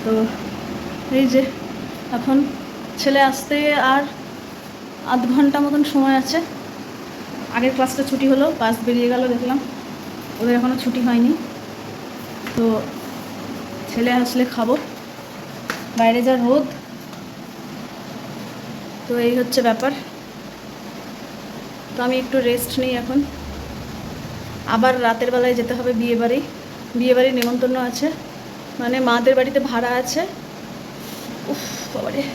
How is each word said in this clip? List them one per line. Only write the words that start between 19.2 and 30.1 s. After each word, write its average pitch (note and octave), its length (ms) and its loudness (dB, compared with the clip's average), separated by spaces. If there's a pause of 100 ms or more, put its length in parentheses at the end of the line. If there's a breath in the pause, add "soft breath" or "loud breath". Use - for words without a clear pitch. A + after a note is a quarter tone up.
এই A#3+ 140 6
হচ্ছে B3 280 2
ব্যাপার। B3 240 2 (2000)
তো - 120 -4
আমি B3+ 160 2
একটু B3+ 140 -2 (120)
রেস্ট A#3+ 240 0 (100)
নিই B3+ 100 2 (100)
এখন, C4 160 2 (1600)
আবার B3+ 180 6 (140)
রাতের A3+ 280 2
বেলায় B3 260 4
যেতে A#3 180 0
হবে B3 220 0
বিয়ে A#3 220 2
বাড়ি, A#3+ 160 2 (600)
বিয়ে B3 180 6
বাড়ির B3+ 220 6
নেমন্তন্ন B3 380 2 (120)
আছে, B3+ 180 -2 (720)
মানে B3 160 0 (120)
মাদের A#3+ 300 6
বাড়িতে C4+ 220 4 (100)
ভাড়া A#3+ 200 0 (100)
আছে। B3+ 200 -2 (1300)